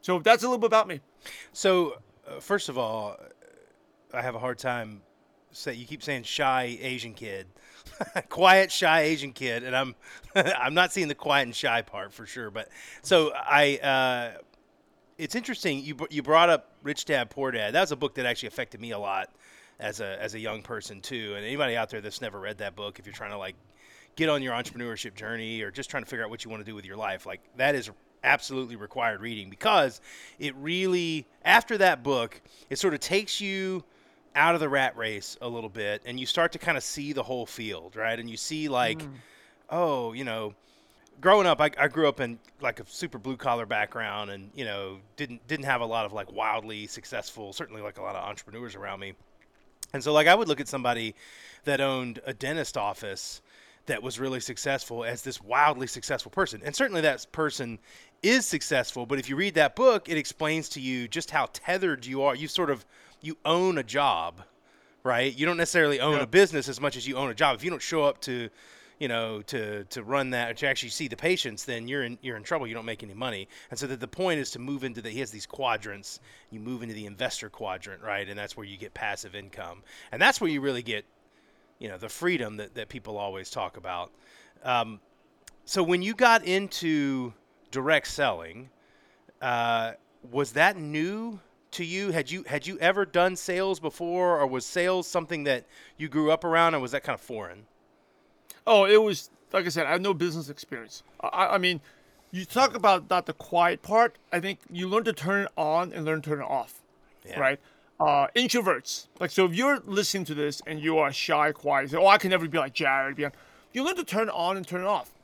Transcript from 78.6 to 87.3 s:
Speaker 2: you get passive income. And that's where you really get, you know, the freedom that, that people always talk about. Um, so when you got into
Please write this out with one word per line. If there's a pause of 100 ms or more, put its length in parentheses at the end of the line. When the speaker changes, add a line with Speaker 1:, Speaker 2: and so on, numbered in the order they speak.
Speaker 2:
you
get
passive
income. (300)
And
that's
where
you
really
get, (720)
you
know,
the
freedom
that,
that
people
always
talk
about. (540)
Um, (640)
so
when
you
got
into (380)